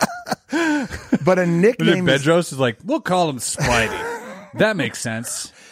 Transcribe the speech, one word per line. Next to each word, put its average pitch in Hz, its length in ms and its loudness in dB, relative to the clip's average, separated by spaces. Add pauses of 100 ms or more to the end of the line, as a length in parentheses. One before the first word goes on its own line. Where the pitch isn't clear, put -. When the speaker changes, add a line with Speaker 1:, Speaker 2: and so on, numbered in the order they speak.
(500)
Speaker 1:
But - 40 -4
a 294 680 0
Speaker 2:
But 180 120 4
then 170 260 2
Speaker 1:
nickname 190 460 4
is 139 160 2
Speaker 2:
Bedros 165 300 2
is 135 60 -4
like, 120 260 2
"We'll 285 160 -2
call 180 280 0
him 131 100 -6
Spidey." 120 800 -2
Speaker 1:
<laughs> - 40 -14 (300)
Speaker 2:
That 208 240 2
makes 123 220 -4
sense. - 520 -8 (200)